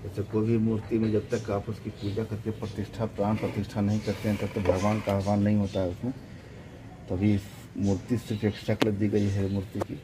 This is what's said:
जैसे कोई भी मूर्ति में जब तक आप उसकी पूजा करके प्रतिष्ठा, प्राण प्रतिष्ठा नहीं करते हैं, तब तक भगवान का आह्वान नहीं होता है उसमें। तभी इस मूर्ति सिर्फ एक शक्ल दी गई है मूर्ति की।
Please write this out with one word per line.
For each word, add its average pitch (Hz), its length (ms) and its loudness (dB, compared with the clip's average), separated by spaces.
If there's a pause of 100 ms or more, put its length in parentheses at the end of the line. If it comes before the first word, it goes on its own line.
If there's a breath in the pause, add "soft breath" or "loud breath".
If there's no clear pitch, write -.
जैसे 104 200 -4
कोई 110 240 2
भी 117 100 4
मूर्ति 110 420 2
में 110 120 2
जब 104 180 0
तक 107 220 -2
आप 101 180 -2
उसकी 110 200 -6
पूजा 104 340 -2
करके 107 280 -4
प्रतिष्ठा, 107 540 -4
प्राण 104 300 0
प्रतिष्ठा 104 460 -2
नहीं 104 180 4
करते 104 300 -2
हैं, 104 80 2
तब 101 100 -2
तक 104 120 -2
भगवान 104 400 4
का 101 140 0
आह्वान 101 300 4
नहीं 104 120 6
होता 101 240 2
है 92 100 2
उसमें। 120 240 -4 (960 loud breath)
तभी 101 260 4
इस 98 60 0 (360)
मूर्ति 98 400 2
सिर्फ 110 280 -2
एक 104 100 2
शक्ल 107 360 2
दी 104 160 2
गई 104 200 2
है 98 260 0
मूर्ति 98 260 -4
की। - 140 -4 (100)